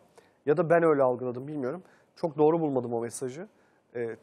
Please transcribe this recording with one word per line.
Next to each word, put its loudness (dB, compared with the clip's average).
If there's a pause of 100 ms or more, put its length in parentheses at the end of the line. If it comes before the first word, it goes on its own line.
(460)
ya 2
da 0
ben 6
öyle 4
algıladım, -2
bilmiyorum. -6 (320)
Çok -6
doğru 4
bulmadım -2
o -2
mesajı. -8 (480)
E, -6